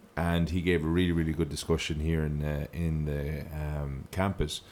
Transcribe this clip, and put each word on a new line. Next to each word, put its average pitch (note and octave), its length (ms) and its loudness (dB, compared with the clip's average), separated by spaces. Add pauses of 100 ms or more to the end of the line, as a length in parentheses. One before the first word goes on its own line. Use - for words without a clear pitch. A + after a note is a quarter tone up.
(160)
and E2+ 360 2
he F2+ 100 0
gave E2+ 240 4
a - 20 2
really, F2 240 4
really E2 220 2
good D2+ 160 0
discussion D#2 500 -2
here D#2+ 240 2
in, D2 200 0
uh, D2 280 -2
in D#2+ 340 0
the, C#2+ 460 -2
um, D2 600 -4
campus, F#2 500 -2 (100)